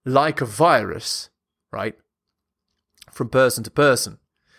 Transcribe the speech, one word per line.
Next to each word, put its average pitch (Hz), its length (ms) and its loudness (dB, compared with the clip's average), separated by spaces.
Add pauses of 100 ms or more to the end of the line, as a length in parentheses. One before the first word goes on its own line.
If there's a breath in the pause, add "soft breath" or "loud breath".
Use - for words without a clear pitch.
like 147 340 0
a 135 60 -4
virus, 110 800 0 (420)
right, 107 260 -8 (1160)
from 123 160 -6
person 127 360 2
to 107 60 -12
person. 139 460 0 (420 soft breath)